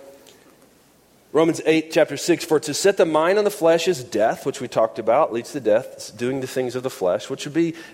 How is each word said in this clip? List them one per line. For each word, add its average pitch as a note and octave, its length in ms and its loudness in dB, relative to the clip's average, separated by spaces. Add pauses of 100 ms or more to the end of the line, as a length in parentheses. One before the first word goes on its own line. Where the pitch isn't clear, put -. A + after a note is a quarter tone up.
(1300)
Romans D#3+ 340 2
eight, D#3+ 280 0
chapter C#3+ 240 2
six, D#3+ 260 0
"For D#3 160 2
to D3 140 -4
set G3 240 2
the F#3+ 80 4
mind E3 320 2
on G#3 80 2
the G3+ 40 2
flesh E3 380 2
is D3+ 160 -2
death," A2+ 420 -2
which C3+ 140 -4
we B2 80 -8
talked A2+ 320 0
about, A#2 320 2
leads A#2 220 -6
to C#3 80 -6
death, G#2+ 340 2
s-, - 160 -16
doing B2+ 300 -4
the C3 60 -6
things B2+ 280 -4
of B2+ 80 -4
the C3 60 -4
flesh, F#2 400 -2
which C3+ 160 -8
would D3 80 -10
be E3 200 0 (200)